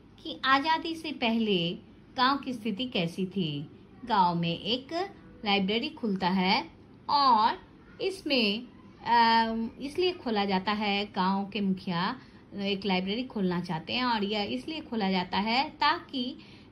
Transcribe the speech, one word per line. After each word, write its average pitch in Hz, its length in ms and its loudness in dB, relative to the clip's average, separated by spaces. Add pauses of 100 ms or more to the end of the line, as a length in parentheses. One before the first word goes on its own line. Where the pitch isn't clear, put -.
(220)
कि - 220 -12
आज़ादी 320 500 2
से 320 180 -8
पहले 214 680 0 (380)
गांव 262 220 2
की 262 140 -8
स्थिति 226 320 -6
कैसी 190 420 -2
थी। 156 440 -4 (340)
गांव 190 300 4
में 170 240 -2
एक 247 340 -6 (520)
library 208 440 0
खुलता 190 400 -2
है 190 360 2 (440)
और 262 500 4 (420)
इसमें, 254 600 0 (440)
अ, 226 480 6 (260)
इसलिए 359 320 0
खोला 214 320 -2
जाता 196 280 0
है, 208 320 0
गांव 196 440 0
के 208 120 -4
मुखिया 190 560 -2 (440)
एक 196 240 -2
library 196 400 -2
खोलना 185 360 -2
चाहते 170 320 -6
हैं 247 120 -2
और 226 200 0
यह 208 180 0
इसलिए 254 380 -6
खोला 208 300 -2
जाता 185 280 0
है 240 320 0
ताकि 294 680 -2 (360)